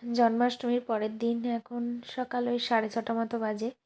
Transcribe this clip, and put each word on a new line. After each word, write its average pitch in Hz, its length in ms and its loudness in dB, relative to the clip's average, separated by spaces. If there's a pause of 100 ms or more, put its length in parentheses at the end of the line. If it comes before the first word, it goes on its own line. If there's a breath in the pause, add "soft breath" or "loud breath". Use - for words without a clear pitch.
(140)
জন্মাষ্টমীর 240 680 4
পরের 220 360 -2
দিন, 233 280 0
এখন 240 380 -4 (220)
সকাল 247 420 -4
ওই 240 120 2
সাড়ে 226 300 2
ছটা 226 240 -2
মতো 226 260 -2
বাজে। 214 300 -2 (160)